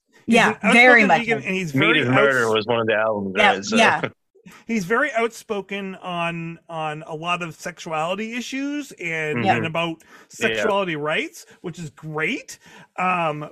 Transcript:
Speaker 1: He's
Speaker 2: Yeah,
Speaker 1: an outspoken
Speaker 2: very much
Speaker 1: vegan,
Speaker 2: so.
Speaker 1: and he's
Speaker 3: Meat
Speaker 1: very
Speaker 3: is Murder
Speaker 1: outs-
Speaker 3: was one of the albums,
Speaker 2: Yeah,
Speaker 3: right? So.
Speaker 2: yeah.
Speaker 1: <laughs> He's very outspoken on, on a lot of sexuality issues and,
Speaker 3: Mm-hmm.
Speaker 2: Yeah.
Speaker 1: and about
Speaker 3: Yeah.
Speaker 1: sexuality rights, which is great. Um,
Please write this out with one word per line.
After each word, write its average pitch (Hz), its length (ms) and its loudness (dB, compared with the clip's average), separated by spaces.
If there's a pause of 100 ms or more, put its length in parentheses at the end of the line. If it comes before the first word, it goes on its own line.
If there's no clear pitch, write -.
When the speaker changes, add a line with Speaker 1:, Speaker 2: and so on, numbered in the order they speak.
(260)
Speaker 1:
He's 233 80 2
Speaker 2:
Yeah, 208 140 6
Speaker 1:
an - 80 0
outspoken 214 180 2
Speaker 2:
very 240 320 8
much 208 140 6
Speaker 1:
vegan, 226 200 -2
Speaker 2:
so. - 60 -10
Speaker 1:
and 190 80 -2
he's 175 200 -4
Speaker 3:
Meat 143 120 4
Speaker 1:
very 160 140 4
Speaker 3:
is 123 80 0
Murder 131 380 4
Speaker 1:
outs- 110 100 2
Speaker 3:
was 104 100 0
one 117 140 2
of 113 80 0
the 110 60 2
albums, 104 440 -2
Speaker 2:
Yeah, 202 140 6
Speaker 3:
right? 190 120 -4
So. 220 120 -2
Speaker 2:
yeah. 202 300 4
Speaker 1:
<laughs> - 600 -18
He's 220 200 -4
very 247 260 0
outspoken 202 840 -6
on, 170 600 -6 (100)
on 156 380 -8
a 165 80 -12
lot 170 280 -4
of 160 120 -10
sexuality 180 800 -6
issues 277 580 -8
and, 160 460 -4
Speaker 3:
Mm-hmm. 120 60 -2
Speaker 2:
Yeah. 190 120 2
Speaker 1:
and - 100 -4
about 165 340 -4
Speaker 3:
Yeah. - 60 -20 (220)
Speaker 1:
sexuality 196 680 -2
rights, 165 500 -6 (140)
which 175 180 -10
is 160 120 -10
great. 156 680 -6 (400)
Um, 165 540 -2